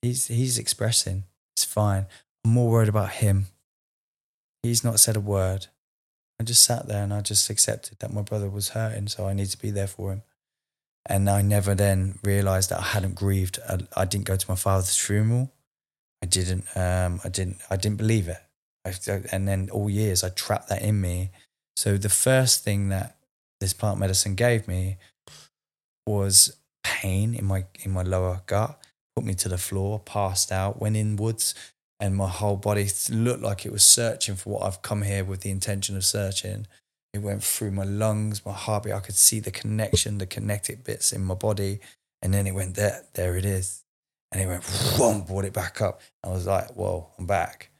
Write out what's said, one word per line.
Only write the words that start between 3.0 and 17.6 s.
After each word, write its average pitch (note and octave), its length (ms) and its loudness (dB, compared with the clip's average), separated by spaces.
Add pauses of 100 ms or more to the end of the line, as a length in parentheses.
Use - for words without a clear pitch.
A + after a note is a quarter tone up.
him. G2 340 2 (1120)
He's A#2 220 0
not A2+ 160 0
said A2 160 4
a G#2+ 40 2
word." G2 480 0 (720)
I A2+ 60 -2
just A#2 220 6
sat - 240 -2
there G#2 120 0
and G2+ 120 -2
I G#2 80 -2
just - 280 0
accepted - 500 -2
that - 140 -6
my G#2 80 -4
brother G2+ 280 -2
was G2+ 200 -6
hurting, A2 380 -4
so G2+ 180 -6
I G2 60 -2
need G2 200 -2
to - 60 -8
be G#2 140 -6
there G2 160 -2
for G2 240 -6
him. G2 120 -8 (840)
And G2 240 4
I G2 120 6
never G2+ 320 4
then F#2+ 520 2
realised G2 460 2
that E2+ 80 -2
I G2 80 -4
hadn't F#2+ 280 -2
grieved. F#2+ 420 0 (120)
I, F#2+ 80 -2 (180)
I F#2 80 2
didn't G2 220 -2
go F#2+ 100 0
to F#2+ 160 -2
my F#2 60 -2
father's F#2+ 400 2
funeral. A#2 560 2 (680)
I - 40 -8
didn't, F2+ 400 0 (100)
um, F2+ 480 0
I E2+ 60 -4
didn't, F#2 300 -4 (100)